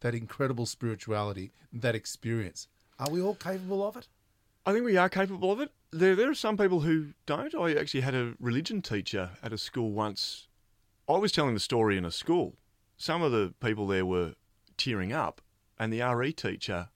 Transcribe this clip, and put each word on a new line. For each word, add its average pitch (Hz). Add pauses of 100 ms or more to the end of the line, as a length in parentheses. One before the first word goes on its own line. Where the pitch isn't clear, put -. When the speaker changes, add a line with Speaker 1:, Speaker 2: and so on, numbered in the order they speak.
Speaker 1:
that 120
incredible 120
spirituality, 104 (200)
that 117
experience? 110 (320)
Are 143
we 170
all 196
capable 190
of 214
it? - (560)
Speaker 2:
I 196
think 240
we 214
are 180
capable 190
of 214
it. 294 (200)
There, 185
there 240
are 294
some 214
people 185
who 156 (160)
don't. 226
I 170
actually 147
had 131
a 120
religion 156
teacher 95 (100)
at 113
a 110
school 113
once. 104 (600)
I 143
was 202
telling 139
the 98
story 110
in 90
a 82
school. 160 (400)
Some 170
of 143
the 101
people 107
there 95
were 90 (420)
tearing 101
up, 123 (360)
and 110
the 113
R 123
E 147
teacher -